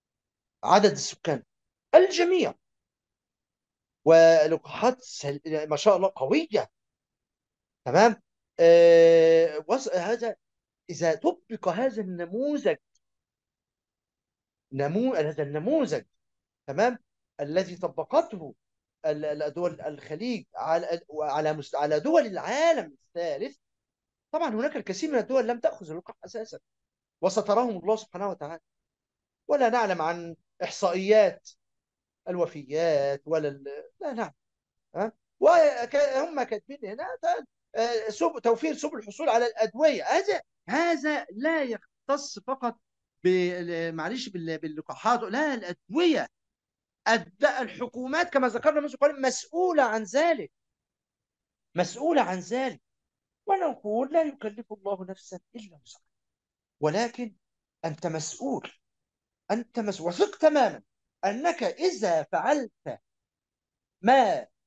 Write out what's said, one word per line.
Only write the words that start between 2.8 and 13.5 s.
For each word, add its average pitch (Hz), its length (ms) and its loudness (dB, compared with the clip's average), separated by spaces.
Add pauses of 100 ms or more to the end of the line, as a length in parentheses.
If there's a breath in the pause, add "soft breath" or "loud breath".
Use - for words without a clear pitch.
ولقاحات 165 960 6
سل-، 151 680 -8
ما 151 80 0
شاء 202 200 6
الله 190 200 0
قوية. 208 540 -2 (1120)
تمام؟ 196 380 4 (380)
آه، 165 1080 8
وص-، 247 260 -2
هذا 220 420 -4 (540)
إذا 165 240 0
طبق - 540 -4
هذا 214 340 -2
النموذج، 190 720 -4 (2000)